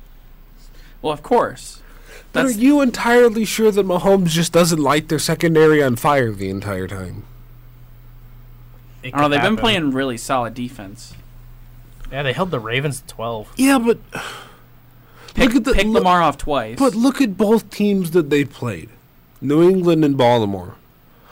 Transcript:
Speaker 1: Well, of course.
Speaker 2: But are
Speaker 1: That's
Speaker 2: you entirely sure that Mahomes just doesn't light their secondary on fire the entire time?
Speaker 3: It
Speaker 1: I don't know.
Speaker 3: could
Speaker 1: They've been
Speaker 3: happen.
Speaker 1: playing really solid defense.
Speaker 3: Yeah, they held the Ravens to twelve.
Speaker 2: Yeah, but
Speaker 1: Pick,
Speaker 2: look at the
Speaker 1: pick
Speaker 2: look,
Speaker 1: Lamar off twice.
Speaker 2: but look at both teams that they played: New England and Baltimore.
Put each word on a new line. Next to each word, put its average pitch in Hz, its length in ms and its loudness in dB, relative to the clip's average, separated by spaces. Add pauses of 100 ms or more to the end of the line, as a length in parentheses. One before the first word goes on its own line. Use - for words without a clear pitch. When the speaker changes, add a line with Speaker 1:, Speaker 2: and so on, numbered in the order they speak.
(1000)
Speaker 1:
Well, 151 140 -4
of 147 80 -12
course. - 580 -4 (540)
Speaker 2:
But - 100 0
are 269 40 0
Speaker 1:
That's 226 100 -4
Speaker 2:
you 285 240 4
entirely 233 640 2
sure 220 240 2
that 196 160 0
Mahomes 185 400 2
just 165 260 0
doesn't 170 260 2
light 151 300 0
their 151 100 -2
secondary 156 640 4
on 127 140 0
fire 139 360 0
the 98 180 -6
entire 98 360 -6
time? 95 380 -12 (1800)
Speaker 3:
It 127 120 -12
Speaker 1:
I - 20 -2
don't - 0 -
know. 143 60 2
Speaker 3:
could 147 100 2
Speaker 1:
They've 143 60 2
been - 40 2 (100)
Speaker 3:
happen. 220 40 0
Speaker 1:
playing 208 360 0
really 131 260 -4
solid 120 340 -4
defense. 113 640 -14 (960)
Speaker 3:
Yeah, 139 100 -8
they 131 120 -4
held 185 160 -4
the 143 100 -4
Ravens 123 400 -6
to - 60 -20
twelve. 113 500 -10
Speaker 2:
Yeah, 269 220 2
but 233 180 0 (1400)
Speaker 1:
Pick, - 140 2
Speaker 2:
look 233 100 0
at 233 80 2
the 262 80 0
Speaker 1:
pick 202 140 2
Speaker 2:
look, 220 80 0 (100)
Speaker 1:
Lamar 180 160 4
off 156 160 2
twice. 123 420 -6
Speaker 2:
but 262 160 2
look 247 280 0
at 196 160 -2
both 214 320 0
teams 196 400 0
that 165 180 2
they 143 160 2
played: 98 460 -10 (500)
New 151 260 4
England 175 380 4
and 139 140 0
Baltimore. 107 560 0 (580)